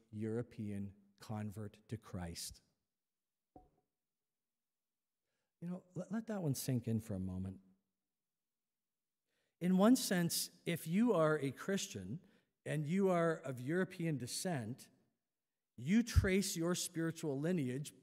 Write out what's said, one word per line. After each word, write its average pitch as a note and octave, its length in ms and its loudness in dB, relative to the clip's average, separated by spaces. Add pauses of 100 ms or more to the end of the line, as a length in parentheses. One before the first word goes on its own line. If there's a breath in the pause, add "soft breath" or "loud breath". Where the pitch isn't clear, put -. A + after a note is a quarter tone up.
(120)
European G#2+ 800 -4 (280)
convert G#2+ 560 -8 (140)
to A2+ 80 -6
Christ. - 640 -10 (3000)
You E3+ 80 -8
know, F3+ 120 -8 (140)
let, D3+ 160 -8
let A3+ 160 -6
that G#3 140 -4
one C#3+ 140 2
sink B2 320 -2
in A2+ 140 0
for G#2 140 -6
a F#2 40 -4
moment. F#2 380 -6 (2000)
In F#3 180 4
one A3+ 200 8
sense, - 540 0 (140)
if E3 220 -2
you G#3+ 260 4
are D#3 260 6
a C3+ 120 0
Christian C3 680 -4 (460 soft breath)
and C#3+ 200 -2
you F#3+ 240 2
are E3 340 2
of C3 160 -6
European E3 580 -2
descent, B2 680 -6 (880)
you F3 240 4
trace G3+ 540 4
your E3+ 200 0
spiritual D#3+ 640 -4
lineage D3 520 0 (120)